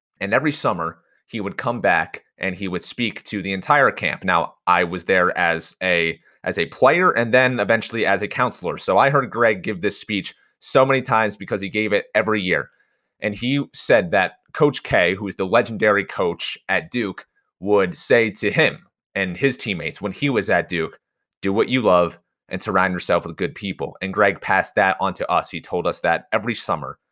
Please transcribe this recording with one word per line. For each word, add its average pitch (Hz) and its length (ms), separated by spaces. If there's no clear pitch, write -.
And 98 120
every 143 200
summer, 85 460
he 113 140
would 98 160
come 120 240
back 87 420
and 92 180
he 95 140
would 87 140
speak - 420
to 104 160
the 98 120
entire 127 380
camp. - 320
Now, 87 320
I 90 200
was 87 200
there 90 320
as 82 460
a, 85 360
as 92 140
a 85 80
player 165 460
and 117 200
then 127 280
eventually 110 440
as 98 200
a 101 40
counselor. 92 520
So 95 180
I 135 140
heard 135 180
Greg 110 320
give 95 200
this 98 200
speech 98 320
so - 260
many 135 160
times 110 380
because 98 240
he 98 80
gave 107 240
it 98 220
every 107 260
year. 82 300
And 104 160
he 127 280
said 104 360
that 92 300
Coach 147 300
K, 92 320
who 98 140
is 92 80
the 95 100
legendary 104 580
coach - 540
at 87 220
Duke, 107 380
would 98 360
say 117 360
to 104 180
him 101 380
and 92 240
his 131 180
teammates 78 460
when 98 100
he 143 200
was 107 180
at 87 180
Duke, 82 320
"Do 98 100
what 107 160
you 127 140
love 87 340
and 92 120
surround 95 300
yourself 87 320
with 82 140
good 85 160
people." - 480
And 95 100
Greg 101 300
passed 95 320
that 95 260
on 95 140
to - 180
us. 82 200
He 82 100
told 87 240
us 87 140
that 82 340
every 107 220
summer. 73 420